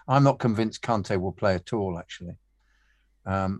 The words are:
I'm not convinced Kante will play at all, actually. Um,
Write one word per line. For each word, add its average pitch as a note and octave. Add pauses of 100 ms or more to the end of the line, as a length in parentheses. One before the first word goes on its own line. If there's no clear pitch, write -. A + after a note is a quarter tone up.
I'm C#3
not C#3
convinced A2
Kante G#2
will F#2
play G2
at -
all, F#2+
actually. F2 (920)
Um, F#2+